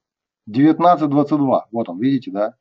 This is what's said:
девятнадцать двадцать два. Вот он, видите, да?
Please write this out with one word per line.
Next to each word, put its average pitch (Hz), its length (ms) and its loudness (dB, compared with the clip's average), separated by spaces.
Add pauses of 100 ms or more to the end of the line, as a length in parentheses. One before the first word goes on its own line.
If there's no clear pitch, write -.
(460)
девятнадцать 156 640 2
двадцать 143 280 0
два. 131 320 0
Вот 113 200 -6
он, 87 100 -12
видите, 127 300 -2
да? 104 300 -4